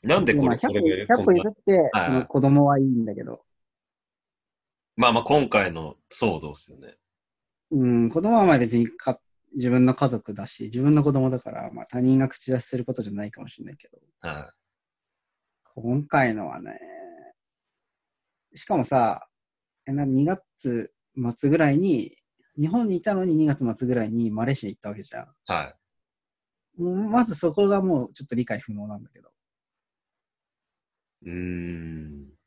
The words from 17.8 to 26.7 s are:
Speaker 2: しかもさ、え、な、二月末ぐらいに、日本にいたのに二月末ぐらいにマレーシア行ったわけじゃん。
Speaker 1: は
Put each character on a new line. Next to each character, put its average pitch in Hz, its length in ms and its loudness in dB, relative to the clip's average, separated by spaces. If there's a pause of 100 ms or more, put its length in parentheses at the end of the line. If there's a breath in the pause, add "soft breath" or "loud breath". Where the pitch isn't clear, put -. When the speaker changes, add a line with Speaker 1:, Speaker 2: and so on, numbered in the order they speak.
Speaker 2:
し - 100 -16
か 180 140 -2
も 123 60 0
さ、 117 440 0 (580)
え、 135 60 -6
な、 143 140 -2
二 135 180 2
月 139 720 -6 (420)
末 143 140 0
ぐ 165 80 4
ら 147 140 4
い 147 60 2
に、 170 380 -2 (420)
日 151 100 0
本 226 200 0
に 185 80 0
い 165 60 -4
た 208 120 -2
の 185 120 -2
に 165 100 2
二 156 100 4
月 135 300 0
末 127 100 -4
ぐ 127 80 0
ら 117 100 0
い 110 60 -6
に 113 200 -2
マ 110 160 -4
レ 139 60 0
ー - 20 0
シ 117 120 -6
ア 98 40 -6
行 - 80 -16
っ - 20 -20
た 104 80 -12
わ 101 60 -10
け 101 80 -14
じ - 120 -20
ゃ - 60 -12
ん。 - 140 -20 (100)
Speaker 1:
は 78 300 -6 (1040)